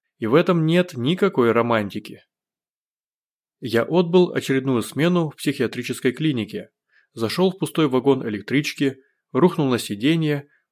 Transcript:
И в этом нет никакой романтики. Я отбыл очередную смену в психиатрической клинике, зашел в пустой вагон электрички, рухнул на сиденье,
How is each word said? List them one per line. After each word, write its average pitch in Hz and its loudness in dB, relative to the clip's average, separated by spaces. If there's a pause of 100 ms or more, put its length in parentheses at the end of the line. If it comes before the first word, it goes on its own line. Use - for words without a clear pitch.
(180)
И 117 -6
в 110 0
этом 170 2
нет 175 0
никакой 135 2
романтики. 110 -2 (1400)
Я 113 0
отбыл 175 2
очередную 131 0
смену 165 0
в - -18
психиатрической 123 -2
клинике, 120 -4 (420)
зашел 143 0
в 190 -12
пустой 156 0
вагон 127 2
электрички, 131 -2 (340)
рухнул 135 2
на 120 2
сиденье, 143 -2 (240)